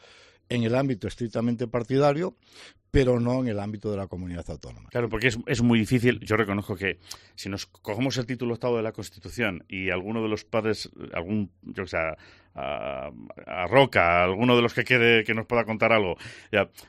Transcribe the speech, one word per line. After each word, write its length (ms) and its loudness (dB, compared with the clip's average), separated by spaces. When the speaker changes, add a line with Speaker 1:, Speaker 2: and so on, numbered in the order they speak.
Speaker 1:
en 140 0
el 120 2
ámbito 340 0
estrictamente 580 -2
partidario, 680 0
pero 280 6
no 200 0
en 80 -2
el 100 -2
ámbito 320 -6
de 60 -2
la 100 -4
comunidad 420 -8
autónoma. 420 -14
Speaker 2:
Claro, 180 -2
porque 200 0
es, 180 0
es 160 0
muy 180 6
difícil. 400 2
Yo 160 0
reconozco 400 -2
que 220 -4
si 140 -12
nos 180 -8
cogemos 500 -4
el 100 -4
título 280 -4
octavo 220 -2
de 80 -2
la 80 -6
Constitución 760 -6
y 220 -4
alguno 320 -2
de 60 0
los 160 -4
padres, 440 -2
algún, 380 -2
yo 200 -8
que 80 -10
sé, 80 -4
a, 180 -2
a 1120 -8
Roca, 540 4
a 40 4
alguno 320 2
de 60 6
los 100 0
que 120 -2
quede 400 4
que 100 -2
nos 120 -4
pueda 180 0
contar 280 0
algo, 240 2
ya, 200 2